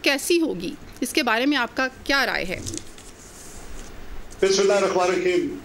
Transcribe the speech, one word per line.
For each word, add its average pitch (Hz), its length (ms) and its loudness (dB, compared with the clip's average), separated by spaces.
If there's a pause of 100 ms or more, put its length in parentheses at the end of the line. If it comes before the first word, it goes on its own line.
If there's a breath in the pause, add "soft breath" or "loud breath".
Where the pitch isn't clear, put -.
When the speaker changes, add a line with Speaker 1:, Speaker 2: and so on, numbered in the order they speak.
Speaker 1:
कैसी 285 340 2
होगी, 190 360 0 (300)
इसके 302 200 0
बारे 233 220 2
में 294 120 4
आपका 254 300 0
क्या 269 360 0
राय 180 200 0
है? - 500 -6 (1500)
Speaker 2:
बिस्मिल्लाहिर्रहमानिर्रहीम। 185 1200 4